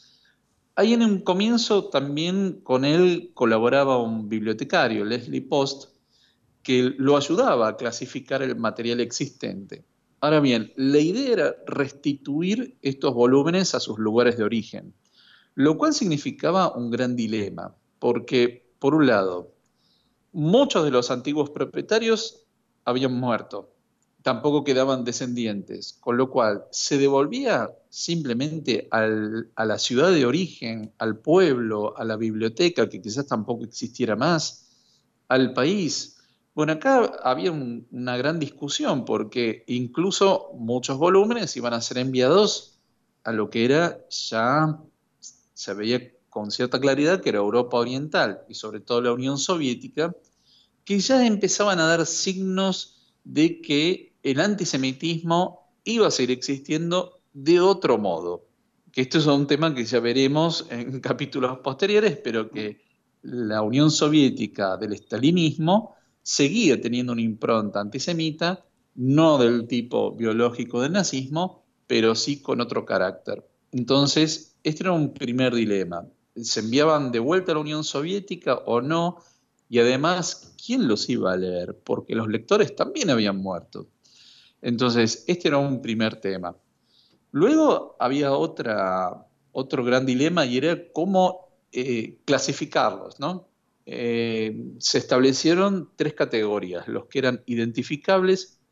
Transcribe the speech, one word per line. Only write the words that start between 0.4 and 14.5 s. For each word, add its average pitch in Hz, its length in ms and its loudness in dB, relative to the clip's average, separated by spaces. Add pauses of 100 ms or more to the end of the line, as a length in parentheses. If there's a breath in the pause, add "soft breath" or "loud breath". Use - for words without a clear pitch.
Ahí 214 180 4
en 233 80 4
un 202 200 2
comienzo 208 680 2
también 165 720 -2
con 131 220 2
él 175 480 2
colaboraba 123 640 4
un 113 320 -2
bibliotecario, 110 720 0
Leslie 123 380 -4
Post, - 480 -2 (720)
que 127 360 2
lo 143 200 4
ayudaba 160 520 2
a 107 80 -6
clasificar 127 680 -6
el 127 120 -4
material 117 440 -2
existente. 117 840 -8 (360)
Ahora 151 200 4
bien, 120 360 2
la 139 240 4
idea 220 320 0
era 160 240 2 (100)
restituir 147 1160 -4
estos 135 320 -2
volúmenes 139 600 4
a 131 60 -2
sus - 180 -6
lugares 113 400 2
de 110 60 -2
origen, 107 500 -4 (600 soft breath)